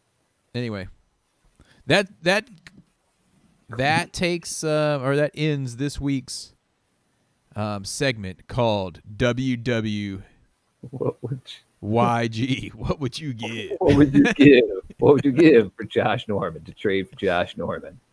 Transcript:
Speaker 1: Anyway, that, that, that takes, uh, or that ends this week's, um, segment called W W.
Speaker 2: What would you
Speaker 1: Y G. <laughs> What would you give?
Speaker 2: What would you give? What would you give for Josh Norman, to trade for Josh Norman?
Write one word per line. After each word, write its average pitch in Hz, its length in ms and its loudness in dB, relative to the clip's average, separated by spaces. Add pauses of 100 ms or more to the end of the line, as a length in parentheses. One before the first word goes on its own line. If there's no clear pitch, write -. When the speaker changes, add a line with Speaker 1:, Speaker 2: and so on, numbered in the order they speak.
(540)
Speaker 1:
Anyway, 110 340 -6 (1000)
that, 185 200 2 (160)
that, 196 240 0 (1200)
that 151 440 0
takes, 175 500 -4
uh, 151 380 0
or 135 140 0
that 147 180 0
ends 143 440 -4
this 143 220 -6
week's, 139 540 -6 (1040)
um, 104 300 -6
segment 110 640 -6
called 101 540 -2 (160)
W 123 400 0
W. 107 640 -4 (680)
Speaker 2:
What - 340 -6
would 131 220 -8
you - 160 -20 (200)
Speaker 1:
Y 117 460 0
G. 117 420 -4
<laughs> 101 60 -20
What 147 240 -6
would 131 200 -6
you 147 140 -8
give? 110 460 -10
Speaker 2:
What 147 180 4
would 139 160 6
you - 100 8 (100)
give? 131 300 8 (360)
What 147 160 6
would 131 100 0
you 139 60 0
give 123 440 6
for 107 80 -12
Josh 104 440 -2
Norman, 95 380 -6
to - 80 -16
trade 95 360 -2
for - 60 -20
Josh 90 420 -2
Norman? 82 420 -10 (140)